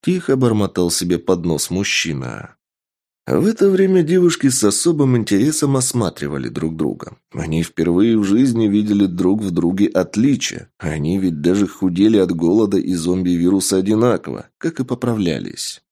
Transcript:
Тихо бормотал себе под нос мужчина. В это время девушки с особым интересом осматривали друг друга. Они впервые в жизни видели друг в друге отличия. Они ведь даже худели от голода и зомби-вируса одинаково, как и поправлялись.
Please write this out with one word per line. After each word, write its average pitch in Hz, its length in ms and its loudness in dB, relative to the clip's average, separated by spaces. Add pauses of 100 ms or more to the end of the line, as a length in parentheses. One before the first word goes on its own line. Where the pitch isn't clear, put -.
Тихо 170 340 0
бормотал 104 540 0
себе 87 280 -2
под 87 260 0
нос 82 260 -2
мужчина. 69 840 -6 (720)
В 92 200 2
это 214 220 2
время 185 340 4
девушки 170 460 2
с 123 160 0
особым 139 520 2
интересом 135 600 0
осматривали 76 720 -4
друг 80 280 -6
друга. 64 420 -6 (140)
Они 80 300 -4
впервые 90 560 2
в 101 60 0
жизни 113 440 2
видели 104 380 2
друг 92 360 0
в 95 80 -4
друге 87 360 0
отличия. - 920 -2
Они 78 400 -4
ведь 87 220 -2
даже 92 260 2
худели 95 500 2
от 92 180 2
голода 95 440 2
и 92 160 -2
зомби-вируса 90 800 0
одинаково, 101 720 0 (100)
как 165 220 -6
и 123 40 -4
поправлялись. 104 1080 -4